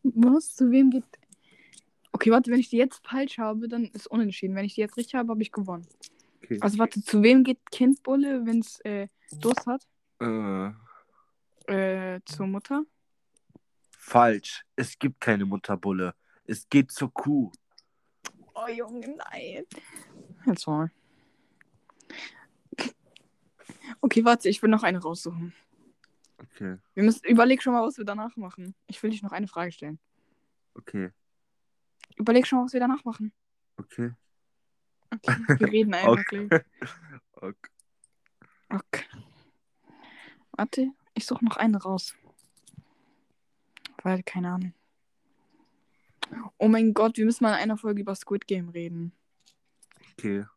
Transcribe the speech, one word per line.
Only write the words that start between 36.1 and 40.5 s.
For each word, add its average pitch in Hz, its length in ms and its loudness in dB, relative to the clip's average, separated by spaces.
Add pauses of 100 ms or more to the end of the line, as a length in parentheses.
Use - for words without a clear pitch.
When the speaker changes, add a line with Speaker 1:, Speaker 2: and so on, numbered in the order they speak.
Speaker 2:
Okay. 202 300 -6
Speaker 1:
gleich. 165 140 4 (720)
Speaker 2:
Okay. - 360 -16 (1000)
Speaker 1:
Okay. - 340 -8 (1500)